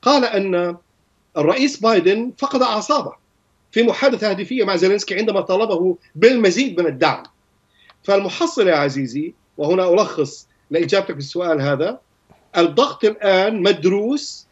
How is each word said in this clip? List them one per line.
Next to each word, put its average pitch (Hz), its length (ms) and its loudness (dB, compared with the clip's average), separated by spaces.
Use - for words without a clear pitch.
قال 269 240 4
أن 185 520 -2
الرئيس 196 420 0
بايدن 214 580 2
فقد 269 240 -2
أعصابه 240 520 -2
في 226 120 2
محادثة 233 460 0
هاتفية 202 340 -4
مع 190 120 -2
زيلينسكي 190 400 0
عندما 208 260 -2
طالبه 185 560 -2
بالمزيد 214 680 2
من 170 60 0
الدعم. 143 360 -2
فالمحصلة 202 680 0
يا 160 40 4
عزيزي، 143 580 -4
وهنا 180 360 2
ألخص - 540 -2
لإجابتك 170 440 0
بالسؤال 156 460 -4
هذا، 151 380 -2
الضغط 175 480 2
الآن 208 580 0
مدروس 202 880 -2